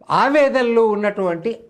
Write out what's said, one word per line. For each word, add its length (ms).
ఆవేదనలు 720
ఉన్నటువంటి 880